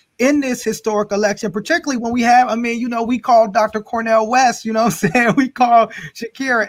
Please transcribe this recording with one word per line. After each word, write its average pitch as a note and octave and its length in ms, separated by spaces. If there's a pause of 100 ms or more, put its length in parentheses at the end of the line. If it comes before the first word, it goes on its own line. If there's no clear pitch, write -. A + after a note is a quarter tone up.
(180)
in C#4+ 240
this B3+ 240
historic G#3 480
election, G#3 360
particularly C#4 460
when A#3 160
we B3 100
have, A#3+ 280
I G#3+ 60
mean, A#3 220
you A#3+ 120
know, A#3 140
we A#3+ 160
call A3+ 280
Doctor G#3+ 340
Cornel A3+ 460
West, B3 380
you A3 80
know A3 100
what G#3+ 180
I'm - 100
<laughs> - 20
saying? A#3 240
We C4 100
call A#3 400 (260)
Shakira, A#3 560